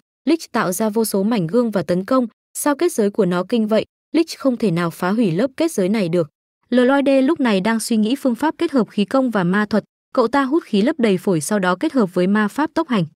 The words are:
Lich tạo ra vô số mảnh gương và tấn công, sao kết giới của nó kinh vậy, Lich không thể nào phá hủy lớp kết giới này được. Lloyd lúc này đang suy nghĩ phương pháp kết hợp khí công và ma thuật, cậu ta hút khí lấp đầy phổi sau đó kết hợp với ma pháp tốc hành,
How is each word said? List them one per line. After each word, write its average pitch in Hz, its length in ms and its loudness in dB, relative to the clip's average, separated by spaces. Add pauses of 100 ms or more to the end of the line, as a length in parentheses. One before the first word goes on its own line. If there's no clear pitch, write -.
(260)
Lich 320 260 -2
tạo 262 200 0
ra 220 180 -2
vô 220 160 -2
số 196 180 -2
mảnh 202 240 0
gương 233 240 0
và 196 120 -2
tấn 185 220 -2
công, 254 220 0 (300)
sao 285 180 0
kết 339 180 0
giới 202 160 0
của 202 160 0
nó 180 240 0
kinh 220 180 0
vậy, 214 180 0 (260)
Lich 320 260 -2
không 254 200 -2
thể 202 140 0
nào 170 180 0
phá 180 220 -2
hủy 220 200 0
lớp 214 260 -2
kết 320 140 0
giới 185 180 -2
này 202 200 0
được. 170 200 0 (400)
Lloyd 262 380 4 (160)
lúc 302 160 0
này 214 220 2
đang 226 180 -2
suy 226 180 -2
nghĩ 214 180 0
phương 240 200 -2
pháp 311 220 -2
kết 339 140 -2
hợp 277 180 0
khí 202 160 -2
công 262 260 0
và 196 120 0
ma 202 220 0
thuật, 208 180 -2 (300)
cậu 226 140 2
ta 277 160 0
hút 294 200 0
khí 196 180 0
lấp 285 180 0
đầy 208 180 2
phổi 170 240 0
sau 208 180 -2
đó 185 200 0
kết 311 140 -2
hợp 208 200 0
với 185 140 0
ma 208 200 0
pháp 294 260 -4
tốc 320 140 -2
hành, 202 180 0 (100)